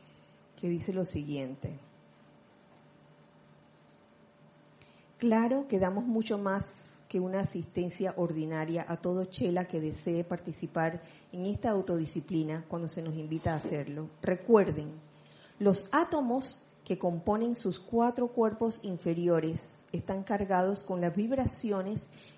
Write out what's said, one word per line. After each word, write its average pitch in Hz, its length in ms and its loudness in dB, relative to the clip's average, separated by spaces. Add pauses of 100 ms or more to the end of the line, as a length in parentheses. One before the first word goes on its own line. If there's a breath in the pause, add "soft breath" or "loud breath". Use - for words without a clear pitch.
(600 loud breath)
que 180 80 -4
dice 175 240 -2
lo 185 120 0
siguiente. 143 720 -6 (3500 loud breath)
Claro 240 480 4
que 208 120 0
damos 190 260 2
mucho 226 320 0
más 202 720 -4
que 185 120 0
una 185 200 0
asistencia 175 760 -2
ordinaria 160 680 0
a 170 120 -4
todo 180 260 0
chela 180 420 0
que 170 140 -2
desee 170 440 -2
participar 170 760 -2 (320 loud breath)
en 180 140 -4
esta 208 240 0
autodisciplina 160 1000 0
cuando 170 180 -4
se 160 140 -6
nos 160 140 -4
invita 160 400 -2
a - 20 -2
hacerlo. 151 540 -6 (100)
Recuerden, 175 720 4 (680 loud breath)
los 202 320 4
átomos 277 720 2 (220)
que - 140 -2
componen 208 580 2
sus - 240 -2
cuatro 240 480 2
cuerpos 226 540 2
inferiores 170 1080 0
están 190 320 -4
cargados 196 600 2
con 185 180 -4
las 170 160 2
vibraciones 220 920 0 (320 loud breath)